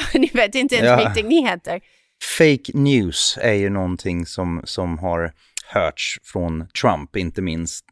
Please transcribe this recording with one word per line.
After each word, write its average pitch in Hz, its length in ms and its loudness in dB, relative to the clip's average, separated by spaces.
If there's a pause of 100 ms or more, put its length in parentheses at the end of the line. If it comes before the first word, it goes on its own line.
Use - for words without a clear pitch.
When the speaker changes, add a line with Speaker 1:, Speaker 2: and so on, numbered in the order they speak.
Speaker 1:
<laughs> - 80 -8
du 262 220 4
vet, 220 200 2
inte 262 220 0
ens 240 240 6
Speaker 2:
Ja. 214 80 2
Speaker 1:
riktiga 208 200 -2
nyheter. 190 520 0 (580)
Speaker 2:
Fake 151 400 4
news 127 640 2
är 117 120 2
ju 101 180 2
någonting 90 560 -4
som, 87 380 -6
som 87 340 -6
har 85 340 -4 (360)
hörts - 540 -2
från 82 460 -6 (120)
Trump, 82 360 -2
inte 95 260 -4
minst 82 500 -6